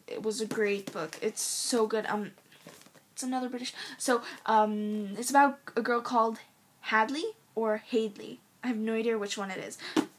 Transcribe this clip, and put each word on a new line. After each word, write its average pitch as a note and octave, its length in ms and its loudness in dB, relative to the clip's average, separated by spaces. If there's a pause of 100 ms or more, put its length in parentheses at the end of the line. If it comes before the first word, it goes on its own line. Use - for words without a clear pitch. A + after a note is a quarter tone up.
it - 160 -8
was G#3+ 180 -2
a A3 40 -2
great G3+ 460 -2
book. D#3+ 300 -8
It's G#3+ 200 -4
so - 460 0
good. G#3+ 200 0
Um, G#3 240 -2 (840)
it's - 100 -10
another B3+ 260 -2
British. B3 240 -8 (240)
So, A#3+ 240 2 (240)
um, G#3+ 720 2
it's A#3+ 120 -4
about C#4 300 6 (160)
a B3 60 2
girl A#3+ 200 2
called A3+ 380 2 (420)
Hadley C4 540 0 (200)
or A3 220 2
Hadley. A3 600 -2 (240)
I - 40 -4
have B3 100 0
no A3 160 0
idea A3+ 240 0
which G3+ 200 -4
one G3 140 -6
it F#3+ 60 -8
is. - 200 -10 (420)